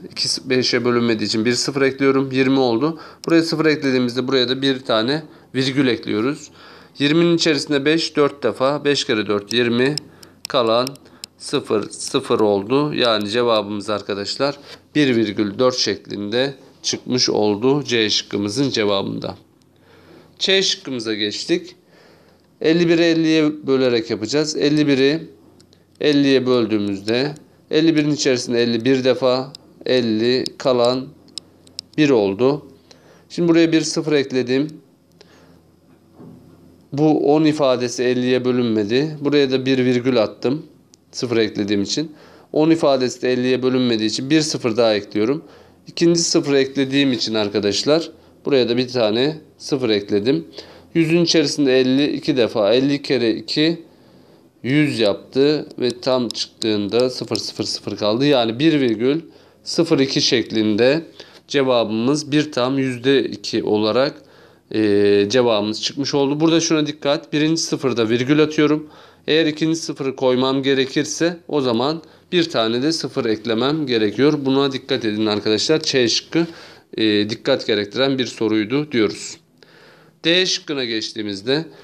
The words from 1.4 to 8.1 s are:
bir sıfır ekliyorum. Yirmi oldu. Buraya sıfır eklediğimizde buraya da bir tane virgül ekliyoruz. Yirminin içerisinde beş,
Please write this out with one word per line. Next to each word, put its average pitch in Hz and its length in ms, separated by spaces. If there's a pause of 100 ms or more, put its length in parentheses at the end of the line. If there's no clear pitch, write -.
bir 120 80
sıfır 135 280
ekliyorum. 135 500
Yirmi 131 280
oldu. 131 400 (260)
Buraya 165 180
sıfır 156 220
eklediğimizde 127 640
buraya 127 220
da 131 120
bir 135 180
tane 127 440 (320)
virgül 131 320
ekliyoruz. 113 600 (500)
Yirminin 170 360
içerisinde 147 500
beş, 160 300